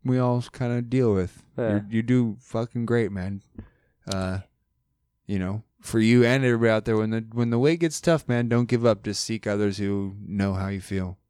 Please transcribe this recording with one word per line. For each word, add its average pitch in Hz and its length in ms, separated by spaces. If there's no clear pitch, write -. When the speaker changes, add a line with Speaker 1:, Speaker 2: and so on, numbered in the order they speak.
Speaker 1:
we 127 140
all 123 240
kinda 120 300
deal 120 320
with. 92 280
Speaker 2:
Yeah. 117 140
Speaker 1:
You're, 104 200
you 113 120
do 117 380
fucking 117 460
great, 113 260
man. 98 300
Uh, 92 260
you 101 120
know, 98 240
for - 200
you 120 240
and 131 200
everybody 117 260
out 110 140
there, 113 120
when 107 140
the, 113 220
when 117 180
the 117 80
weight 160 220
gets 165 200
tough, - 280
man, 120 200
don't 120 200
give 117 160
up. 110 200
Just 104 200
seek 110 220
others 101 320
who 98 360
know 98 280
how 95 140
you 98 120
feel. 92 360